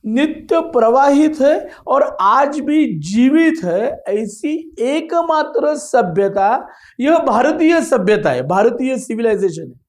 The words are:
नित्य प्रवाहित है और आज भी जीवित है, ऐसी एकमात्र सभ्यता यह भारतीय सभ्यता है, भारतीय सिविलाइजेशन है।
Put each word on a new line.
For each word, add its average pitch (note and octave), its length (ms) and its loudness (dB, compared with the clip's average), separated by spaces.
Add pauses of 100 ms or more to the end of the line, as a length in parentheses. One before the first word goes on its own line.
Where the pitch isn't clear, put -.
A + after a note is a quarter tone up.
नित्य D4+ 540 -2
प्रवाहित C#4 800 2
है D4 280 2 (180)
और - 340 -2
आज C#4 400 2
भी C#4+ 380 0
जीवित C4 560 2 (100)
है, F#3 440 -4
ऐसी A3 720 -6
एकमात्र D4+ 960 -2
सभ्यता G3 920 0 (320)
यह D#4 180 2
भारतीय D#4 640 2
सभ्यता G#3 500 0
है, B2+ 160 -2
भारतीय A#3 520 0
सिविलाइजेशन F#3+ 760 -2
है। - 120 -20